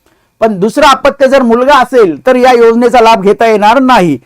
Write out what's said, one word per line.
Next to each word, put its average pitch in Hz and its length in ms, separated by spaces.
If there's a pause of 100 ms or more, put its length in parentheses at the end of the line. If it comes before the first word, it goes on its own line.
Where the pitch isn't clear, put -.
(400)
पण 220 200
दुसरं 226 260
अपत्य 277 420
जर 262 140
मुलगा 254 360
असेल, 226 480
तर 254 100
या 254 160
योजनेचा 240 480
लाभ 226 220
घेता 208 240
येणार 214 320
नाही. 208 480